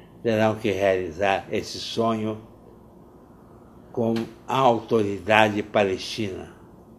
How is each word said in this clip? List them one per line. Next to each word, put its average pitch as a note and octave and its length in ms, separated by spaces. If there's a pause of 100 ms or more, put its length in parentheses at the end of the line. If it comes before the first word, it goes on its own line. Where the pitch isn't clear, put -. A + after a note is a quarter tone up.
(220)
terão A2 320
que G#2 160
realizar F#2+ 840
esse F#2+ 280
sonho A2 580 (1500)
com A2+ 220 (340)
a B2 100
autoridade G#2+ 1080
palestina. F#2+ 920 (440)